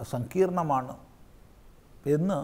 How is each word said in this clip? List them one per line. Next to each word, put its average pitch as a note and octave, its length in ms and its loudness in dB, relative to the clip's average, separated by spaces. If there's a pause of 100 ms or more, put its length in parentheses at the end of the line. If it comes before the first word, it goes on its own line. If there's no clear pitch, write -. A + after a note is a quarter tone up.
(140)
സങ്കീർണമാണ് C#3+ 800 0 (1200)
എന്ന് F3 280 0